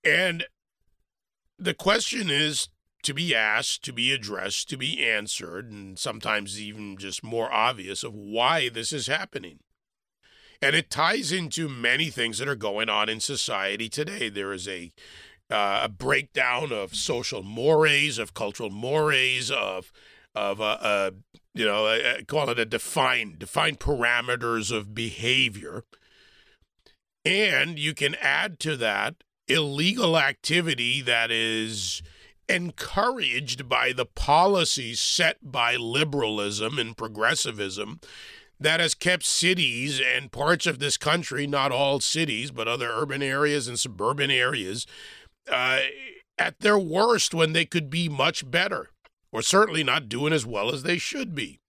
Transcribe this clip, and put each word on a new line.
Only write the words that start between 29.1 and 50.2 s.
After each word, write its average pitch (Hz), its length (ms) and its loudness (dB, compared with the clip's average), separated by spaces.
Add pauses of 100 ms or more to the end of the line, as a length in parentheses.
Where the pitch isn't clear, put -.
illegal 160 680 2
activity 139 840 2
that 117 300 2
is 110 720 -2 (480)
encouraged 147 1160 -2
by 127 240 2
the 123 140 -2
policies 156 920 4
set - 440 2
by 123 340 2
liberalism 117 1000 0
and 113 180 -4
progressivism 107 1040 -2 (580)
that 156 220 2
has 165 140 2
kept 180 320 0
cities 143 720 0
and 127 320 0
parts 156 340 0
of 147 120 -2
this 139 180 0
country, 151 500 -2
not 139 240 2
all 139 300 2
cities, 139 500 -2
but 117 160 -6
other 120 240 -2
urban 139 320 -2
areas 139 460 0
and 120 100 -6
suburban 131 520 -2
areas, 123 560 0 (680)
uh, 131 280 2 (580)
at 170 220 -2
their 208 180 6
worst 190 560 4
when 160 180 4
they 160 140 4
could 156 240 -2
be 170 180 0
much 143 420 0
better, 180 380 -2 (420)
or 113 120 -4
certainly 185 420 4
not 131 240 2
doing 139 240 0